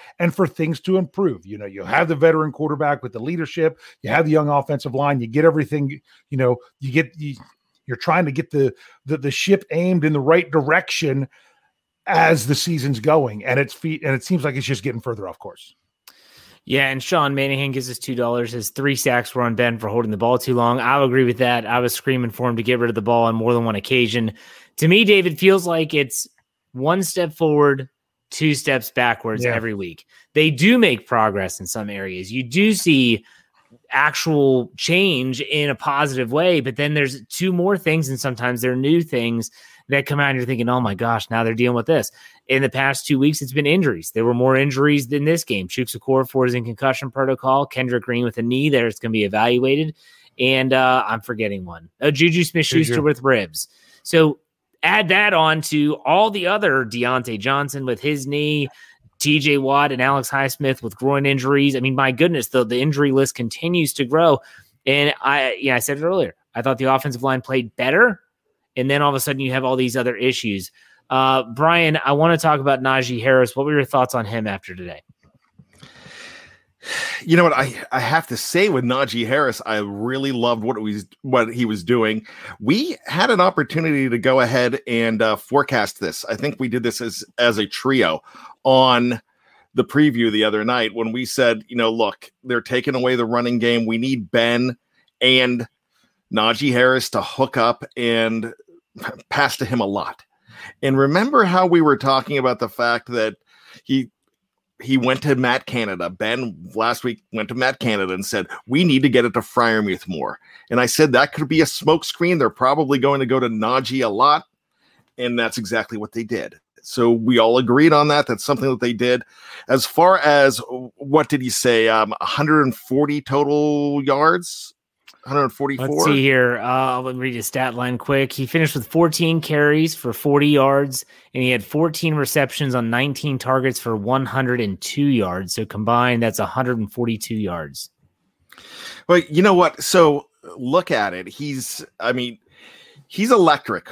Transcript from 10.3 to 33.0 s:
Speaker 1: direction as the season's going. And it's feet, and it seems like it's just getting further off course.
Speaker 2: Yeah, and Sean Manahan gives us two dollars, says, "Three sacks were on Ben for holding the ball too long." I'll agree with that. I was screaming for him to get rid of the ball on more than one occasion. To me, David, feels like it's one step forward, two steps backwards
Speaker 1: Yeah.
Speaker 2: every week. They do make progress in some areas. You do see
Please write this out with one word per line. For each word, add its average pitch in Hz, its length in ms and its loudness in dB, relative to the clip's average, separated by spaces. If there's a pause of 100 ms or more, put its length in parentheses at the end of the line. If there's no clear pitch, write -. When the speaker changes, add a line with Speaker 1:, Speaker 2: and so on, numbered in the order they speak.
Speaker 1:
direction 147 760 0 (800)
as 160 400 2
the 139 100 0
season's 139 440 -2
going. 120 460 0
And 127 140 0
it's 143 140 -4
feet, 160 300 -8
and 139 100 -2
it 123 120 -4
seems 170 180 -2
like 139 120 -4
it's 131 120 -6
just 123 160 -4
getting 117 180 -6
further 104 260 -8
off 85 120 -14
course. - 340 -20 (920)
Speaker 2:
Yeah, 135 240 2
and 131 120 -6
Sean 147 320 0
Manahan 139 380 -2
gives 127 180 -6
us 120 80 -12
two - 160 -8
dollars, 120 380 -2
says, 117 200 -8
"Three 139 260 -2
sacks 120 360 -2
were 127 80 -2
on 117 140 0
Ben 117 240 0
for 110 80 -6
holding 110 240 -2
the 107 60 -4
ball 120 200 2
too 127 160 -4
long." 120 280 2
I'll 135 240 2
agree 131 180 2
with 120 140 0
that. 120 280 0
I 120 140 0
was 123 140 0
screaming 127 360 -2
for 123 200 -4
him 117 80 -2
to 113 60 -4
get 123 160 2
rid 120 100 0
of 110 60 -6
the 110 60 -2
ball 117 220 2
on 113 120 2
more 113 180 0
than 117 100 2
one 110 140 -2
occasion. 113 560 0 (420)
To 160 140 0
me, 208 160 6
David, 185 340 2
feels 190 260 4
like 160 280 -2
it's 143 340 -2 (460)
one 160 300 0
step 165 300 -4
forward, 147 540 2 (440)
two 156 220 0
steps 135 380 -2
backwards 117 540 0
Speaker 1:
Yeah. 120 100 0
Speaker 2:
every 110 200 -4
week. 90 300 -12 (280)
They 156 180 4
do 180 260 4
make 180 300 2
progress 101 540 0
in 90 60 -10
some 107 220 -8
areas. 95 440 -10
You 131 100 -4
do 190 300 2
see 131 500 2 (680)